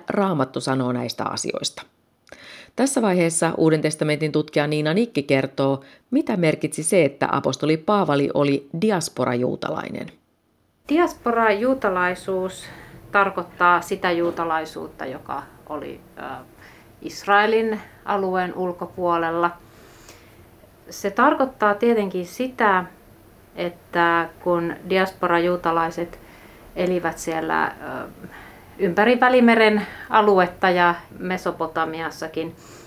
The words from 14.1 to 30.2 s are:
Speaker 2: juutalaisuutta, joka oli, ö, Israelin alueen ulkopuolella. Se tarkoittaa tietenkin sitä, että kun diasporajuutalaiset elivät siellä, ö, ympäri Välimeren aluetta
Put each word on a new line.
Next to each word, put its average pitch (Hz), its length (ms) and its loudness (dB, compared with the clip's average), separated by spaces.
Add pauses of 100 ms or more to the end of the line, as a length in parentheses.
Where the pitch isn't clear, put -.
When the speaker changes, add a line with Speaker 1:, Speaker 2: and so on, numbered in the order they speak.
Speaker 2:
juutalaisuutta, 160 960 -4
joka 135 360 -10 (260)
oli, 139 320 -12 (180)
ö, - 40 -14 (800)
Israelin 214 800 2 (240)
alueen 185 500 -2
ulkopuolella. 175 960 -2 (1400)
Se - 200 -6
tarkoittaa 262 640 2
tietenkin 202 520 0
sitä, 214 580 0 (720)
että 170 720 0 (140)
kun 170 320 0 (160)
diasporajuutalaiset 170 1300 0 (560)
elivät 180 420 -2
siellä, 160 480 -2
ö, - 40 -2 (1080)
ympäri 208 420 2
Välimeren 226 640 6 (240)
aluetta 190 600 4